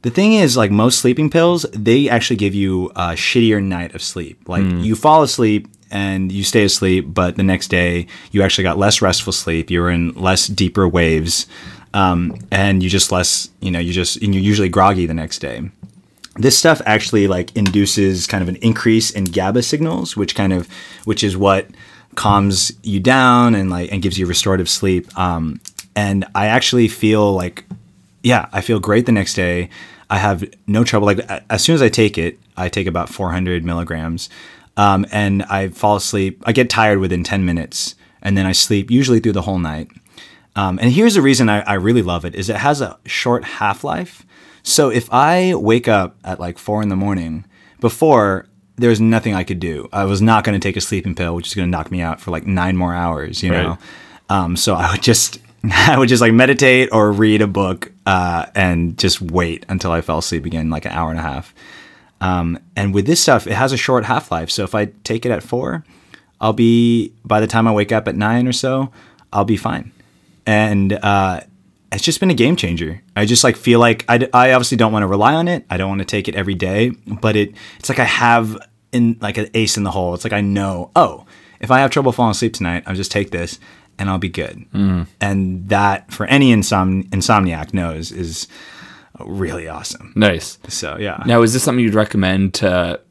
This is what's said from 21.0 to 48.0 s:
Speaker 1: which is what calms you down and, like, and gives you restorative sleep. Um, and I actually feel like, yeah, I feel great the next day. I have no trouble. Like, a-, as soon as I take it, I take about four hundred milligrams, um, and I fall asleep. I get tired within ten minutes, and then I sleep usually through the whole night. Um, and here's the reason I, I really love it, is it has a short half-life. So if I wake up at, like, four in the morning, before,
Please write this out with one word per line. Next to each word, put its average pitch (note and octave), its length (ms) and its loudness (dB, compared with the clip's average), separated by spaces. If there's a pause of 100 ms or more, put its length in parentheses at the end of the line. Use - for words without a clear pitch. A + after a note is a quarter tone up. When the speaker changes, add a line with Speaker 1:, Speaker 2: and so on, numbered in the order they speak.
Speaker 1:
which G#2+ 200 -4
is G2 120 -2
what G2 300 2 (500)
calms G2+ 560 2 (120)
you G2+ 160 -2
down B2 560 4
and, F#2+ 140 -2
like, F2 220 -6
and G2 100 -4
gives F#2 160 -2
you F#2 80 -2
restorative F2+ 440 0
sleep. F#2 380 0 (120)
Um, E2 400 -2 (360)
and G2 300 0 (100)
I G2 100 0
actually A#2+ 420 2
feel G#2+ 460 2
like, F2+ 320 -6 (580)
yeah, A#2 300 2
I G2+ 80 -2
feel A2 180 0
great G#2 260 2
the B2+ 60 0
next G2+ 220 0
day. F2 360 -2 (400)
I G2 80 -2
have F#2+ 260 0 (240)
no G#2+ 160 2
trouble. G#2 240 2
Like, G2+ 120 2
a-, - 320 -10
as A2 120 0
soon E3 120 4
as D3 60 2
I A#2+ 80 6
take G#2+ 280 2
it, E2 220 -6 (160)
I F#2 140 -6
take F#2+ 180 -4
about E2+ 220 -4
four F#2 220 -6
hundred F2+ 320 -2
milligrams, E2 640 -6 (480)
um, G2+ 340 4
and G2+ 320 0
I G2 260 -4
fall G#2 260 0
asleep. F#2+ 500 -4
I A#2 60 0
get A#2+ 180 2
tired G#2+ 300 2
within F2+ 240 -2
ten G2 220 -2
minutes, - 500 -4 (260)
and G2 160 0
then F#2+ 80 2
I F#2 80 0
sleep G2 380 0
usually B2 280 4
through A2 140 0
the F#2+ 100 -2
whole F#2+ 160 -4
night. D#2 300 -6 (640)
Um, F#2+ 260 -2
and A#2+ 100 4
here's G#3 220 4
the G3 80 4
reason C3 260 4
I, G#2 140 2
I G2+ 140 -4
really G#2+ 260 2
love F2 240 -4
it, F2 100 -8
is F#2+ 140 -6
it G#2 80 -4
has C#3+ 240 0
a G#2 240 -8
short - 400 -2
half-life. - 800 -6 (380)
So C#3+ 260 2
if A#2 240 0
I F3 420 2
wake A#2 320 2
up G2 380 0
at, F#2 140 -8
like, F2 180 -10
four G#2+ 240 -4
in G#2 80 -2
the F#2+ 80 -2
morning, F#2 480 -4 (340)
before, A2+ 680 2 (280)